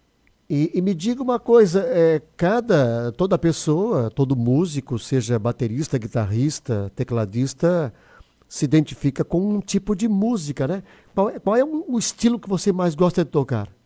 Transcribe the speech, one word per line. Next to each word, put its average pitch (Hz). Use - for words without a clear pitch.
E, 151
e 180
me 190
diga 233
uma 247
coisa, 196
é, 165
cada, 151
toda 190
pessoa, 160
todo 139
músico, 131
seja 120
baterista, 120
guitarrista, 110
tecladista, 127
se -
identifica 147
com -
um 208
tipo 196
de 208
música, 190
né? 190
Qual 202
é, 294
qual 196
é 247
o, 311
o 240
estilo 233
que -
você 196
mais 180
gosta 175
de 135
tocar? 120